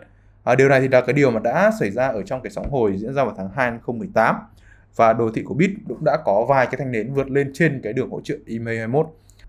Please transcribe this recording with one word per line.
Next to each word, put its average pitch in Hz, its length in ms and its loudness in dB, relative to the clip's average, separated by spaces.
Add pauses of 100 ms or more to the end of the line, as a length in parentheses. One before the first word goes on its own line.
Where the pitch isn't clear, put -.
(440)
À, 120 100 2
điều 135 140 6
này 135 120 4
thì 131 80 2
là 127 120 6
cái 123 120 0
điều 139 180 4
mà 110 100 0
đã 156 300 2 (100)
xảy 107 100 0
ra 123 180 0
ở 110 140 -4
trong 127 200 -6
cái 101 80 -10
sóng - 200 -8
hồi 110 280 0
diễn 117 160 -6
ra 135 100 0
vào 104 120 -4
tháng 95 180 -10
hai 127 160 0
năm 117 100 -8
không 117 180 -8
mười 95 160 -8
tám. 120 220 4 (600)
Và 113 160 6
đồ 117 220 0
thị - 80 -4
của 127 120 -10
Bit 160 160 2 (180)
cũng 151 160 -8
đã 147 200 2
có 104 240 2
vài 135 180 4
cái - 120 -8
thanh 131 140 -6
nến 117 220 -4
vượt 135 160 -2
lên 139 240 0
trên 143 280 0
cái 107 100 -6
đường 127 180 -4
hỗ - 100 -10
trợ - 140 -8 (120)
E 113 120 -8
M 117 100 -6
A 117 40 -4
hai 113 60 -4
mươi 113 100 -6
mốt. 151 180 0 (420)